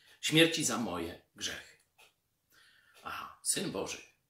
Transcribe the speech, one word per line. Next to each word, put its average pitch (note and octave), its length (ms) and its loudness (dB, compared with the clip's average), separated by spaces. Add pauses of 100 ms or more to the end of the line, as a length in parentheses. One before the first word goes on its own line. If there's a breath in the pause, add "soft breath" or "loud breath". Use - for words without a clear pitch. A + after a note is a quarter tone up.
(220 soft breath)
śmierci D#3+ 440 6
za A#2 120 0
moje F2 440 -4 (140)
grzechy. - 420 -10 (1300 soft breath)
A - 400 -10
Syn - 280 0
Boży - 300 -6 (280)